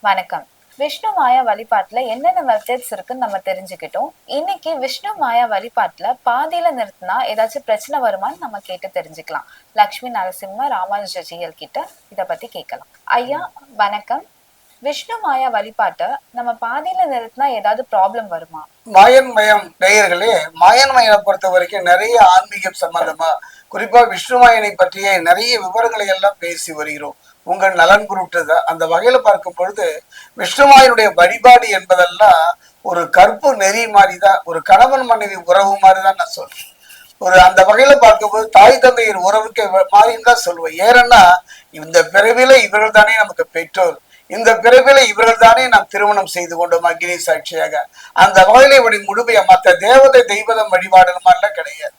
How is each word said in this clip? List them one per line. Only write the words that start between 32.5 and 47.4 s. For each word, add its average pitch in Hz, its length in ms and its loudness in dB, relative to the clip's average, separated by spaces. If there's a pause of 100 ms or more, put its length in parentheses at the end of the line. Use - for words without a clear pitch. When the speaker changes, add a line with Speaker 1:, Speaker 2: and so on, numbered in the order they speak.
Speaker 2:
ஒரு 170 260 -6
கற்பு 220 460 2
நெறி 202 300 -2
மாதிரிதான், 196 580 2
ஒரு 165 180 -8
கணவன் 262 480 2
மனைவி 208 260 -4 (140)
உறவு 196 220 2 (120)
மாதிரிதான் 190 360 2
நான் - 160 -8
சொல்றேன். - 320 -18 (520)
ஒரு 185 260 2
அந்த 185 140 4 (100)
வகையில 269 240 6 (100)
பார்க்கும்போது 214 460 2
தாய் 247 340 6
தந்தையர் 226 340 0 (100)
உறவுக்கு 214 360 -4 (100)
வ-, 190 200 2
மாதிரின்னு 226 360 2
தான் 240 160 2
சொல்லுவேன். 165 300 -10 (120)
ஏன்னா 240 340 6 (520)
இந்த 160 240 -2 (140)
பிறவில 240 540 4
இவர்கள் 214 320 0
தானே 214 240 4
நமக்கு 208 240 -4 (100)
பெற்றோர், 165 400 -4 (340)
இந்த 226 240 0
பிறவில 254 440 4 (140)
இவர்கள் 226 340 2
தானே 233 220 4
நாம் 214 260 0
திருமணம் 202 420 -2
செய்து 170 200 -10
கொண்டோம் 170 340 -2
அக்னி 175 260 -8 (120)
சாட்சியாக. 156 560 -6 (320)